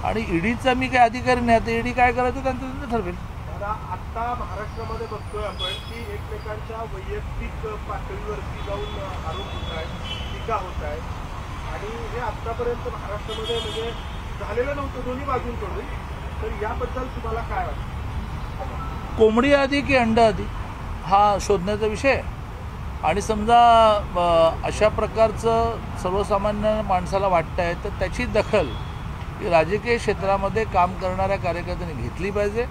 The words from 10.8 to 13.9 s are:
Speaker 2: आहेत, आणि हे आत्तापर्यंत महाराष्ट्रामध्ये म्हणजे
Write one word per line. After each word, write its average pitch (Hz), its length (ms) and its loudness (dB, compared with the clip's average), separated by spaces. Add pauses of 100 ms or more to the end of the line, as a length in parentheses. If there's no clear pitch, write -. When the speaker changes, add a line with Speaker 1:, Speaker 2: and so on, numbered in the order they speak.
Speaker 2:
आहेत, 151 180 -4 (720)
आणि 226 400 -6
हे 233 60 -2
आत्तापर्यंत 233 760 -4
महाराष्ट्रामध्ये 220 680 -4
म्हणजे 220 540 -6 (280)